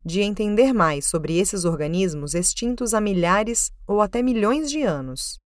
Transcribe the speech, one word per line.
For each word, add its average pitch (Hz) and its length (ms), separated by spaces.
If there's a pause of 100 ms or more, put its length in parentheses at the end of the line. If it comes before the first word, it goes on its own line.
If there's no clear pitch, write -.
de 170 160
entender 208 500
mais 160 360
sobre 160 320
esses 196 260
organismos 156 720
extintos 233 580
há 220 80
milhares 202 720 (160)
ou 208 140
até 214 200
milhões 254 480
de 302 140
anos. 135 560 (120)